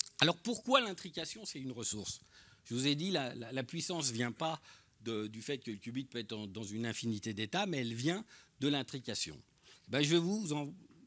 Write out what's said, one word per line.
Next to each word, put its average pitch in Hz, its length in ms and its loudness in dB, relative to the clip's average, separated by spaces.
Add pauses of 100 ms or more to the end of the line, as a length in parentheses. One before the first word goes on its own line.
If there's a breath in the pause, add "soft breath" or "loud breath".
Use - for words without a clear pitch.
(200)
Alors 170 180 6
pourquoi 247 420 4
l'intrication, 190 680 -2
c'est - 140 -6
une 131 140 -4
ressource ? 107 480 -4 (420 loud breath)
Je - 100 -6
vous 131 140 2
ai 143 80 4
dit, 175 160 -2
la, 135 240 -2
la, 117 160 -8
la 131 120 0
puissance 160 460 -2
ne 117 40 0
vient 120 180 2
pas 151 300 -2 (400 loud breath)
de, 110 260 -2
du 110 140 -8
fait 139 180 -4
que 120 120 -6
le 104 60 -4
qubit 120 280 -6
peut 123 120 -10
être 110 160 -6
en, 107 140 -6
dans 101 160 -8
une 107 220 -4
infinité 113 480 -2
d'états, 110 320 0
mais 170 120 0
elle 117 160 -2
vient 160 320 0 (340 loud breath)
de 131 80 2
l'intrication. 123 720 -2 (500 loud breath)
Ben, 127 120 4
je 147 80 6
vais 170 100 8
vous 185 340 2
en 147 200 -2 (340)